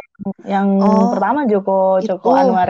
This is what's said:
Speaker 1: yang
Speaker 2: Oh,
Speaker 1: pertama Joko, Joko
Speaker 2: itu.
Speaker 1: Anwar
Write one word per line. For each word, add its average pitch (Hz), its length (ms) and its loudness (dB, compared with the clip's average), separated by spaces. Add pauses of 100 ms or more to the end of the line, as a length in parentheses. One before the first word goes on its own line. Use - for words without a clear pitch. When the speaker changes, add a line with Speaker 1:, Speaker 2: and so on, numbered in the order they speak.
(520)
Speaker 1:
yang 196 160 0 (120)
Speaker 2:
Oh, 214 320 2
Speaker 1:
pertama 233 280 -2 (100)
Joko, 196 220 0 (340)
Joko 190 220 -4
Speaker 2:
itu. 254 120 4
Speaker 1:
Anwar 220 300 0